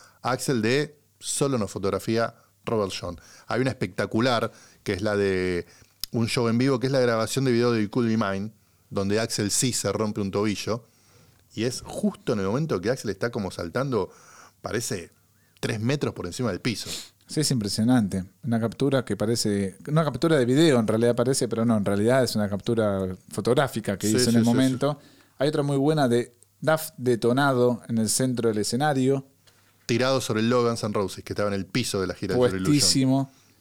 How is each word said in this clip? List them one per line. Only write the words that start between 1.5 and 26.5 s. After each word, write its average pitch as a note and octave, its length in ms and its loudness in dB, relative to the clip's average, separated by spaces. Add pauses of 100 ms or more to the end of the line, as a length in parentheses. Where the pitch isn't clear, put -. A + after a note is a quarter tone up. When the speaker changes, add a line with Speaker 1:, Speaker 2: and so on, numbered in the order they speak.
Speaker 1:
nos G2 120 -4
fotografía G2+ 640 -2 (280)
Robert G2+ 340 -2
John". F2 220 -10 (280)
Hay A2 120 0
una C3 100 0
espectacular, A2 800 0 (320)
que G#2 120 -2
es F#2 80 -4
la G#2+ 120 0
de F#2 520 0 (460)
un A#2 140 0
show A#2 220 0
en A2+ 80 0
vivo, B2+ 240 2
que C3 60 -2
es C3 60 -2
la C3+ 80 2
grabación A#2 440 0
de B2+ 80 2
video A#2+ 200 2
de A2+ 100 0
You G2+ 80 -2
Could A#2+ 180 0
Be A2+ 80 2
Mine, G2+ 360 -2 (360)
donde G2+ 320 0
Axel A2 300 -2
sí B2 240 0
se G2+ 180 -2
rompe G#2 300 -2
un G2 80 -4
tobillo, G2+ 560 -2 (680)
y G#2+ 100 -2
es B2 200 -4
justo - 480 -4
en G#2+ 80 0
el F#2+ 60 -2
momento B2 340 -2
que G2+ 80 -2
Axel A#2+ 220 -4
está A#2 200 -4
como G2 200 -4
saltando, G2+ 580 -4 (540)
parece F#2+ 500 -6 (480)
tres A2+ 200 -4
metros B2+ 340 -2
por - 120 -10
encima G#2 240 -4
del F2+ 120 -6
piso. - 260 -4 (380)
Speaker 2:
Sí, - 140 -4
es D3 100 0
impresionante. G#2+ 760 0 (180)
Una A#2 160 0
captura B2+ 460 0
que G#2 100 -4
parece, G#2 640 0 (100)
una D#3 160 2
captura D3+ 360 2
de B2 80 4
video C#3 340 6
en A2 60 0
realidad A2+ 280 4
parece, B2 320 0
pero A2 200 0
no, A#2 100 4
en G2+ 80 0
realidad A2 400 4
es - 120 -2
una G#2 120 0
captura G2+ 580 0 (240)
fotográfica G#2+ 680 0
que G#2 100 -2
Speaker 1:
Sí, A2 80 4
Speaker 2:
hizo B2 140 4
en - 0 -
Speaker 1:
sí, A#2 80 4
Speaker 2:
el A2+ 60 6
Speaker 1:
sí, A#2 40 4
Speaker 2:
momento. C3 500 2
Speaker 1:
sí. - 80 -20 (300)
Speaker 2:
Hay C#3 120 0
otra D3+ 140 0
muy C#3+ 140 0
buena C#3+ 320 2
de A#2+ 260 0 (280)